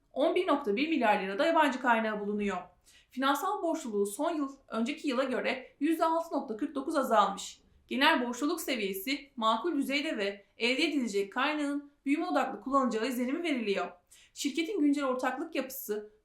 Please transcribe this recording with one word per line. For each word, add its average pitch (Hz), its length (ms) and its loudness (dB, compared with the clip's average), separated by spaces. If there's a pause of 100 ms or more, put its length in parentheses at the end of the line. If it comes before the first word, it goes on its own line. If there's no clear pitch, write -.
(140)
on 320 220 2
bir 370 120 2
nokta 214 280 2
bir 294 140 0
milyar 220 320 4
lira 196 180 -4
da 294 60 4
yabancı 311 360 4
kaynağı 220 380 2
bulunuyor. 202 380 -2 (520)
Finansal 349 540 0
borçluluğu 226 420 0
son 311 300 -2
yıl 285 200 -4 (120)
önceki 247 400 -2
yıla 254 160 0
göre 240 560 -4
yüzde 320 260 2
altı 330 300 0
nokta 220 220 -4
kırk 285 180 -4
dokuz 294 200 -4
azalmış. 208 680 0 (240)
Genel 262 400 2
borçluluk 294 340 -2
seviyesi 233 760 -4
makul 233 400 2
düzeyde 277 420 0
ve 202 280 -4 (120)
elde 254 260 2
edilecek 226 500 0
kaynağın 285 580 -2 (140)
büyüme 302 200 0
odaklı 262 360 0
kullanacağı 254 460 2
izlenimi 262 360 -2
veriliyor. 208 480 0 (420)
Şirketin 330 480 -2
güncel 285 220 4
ortaklık 254 520 -2
yapısı 214 560 -6 (140)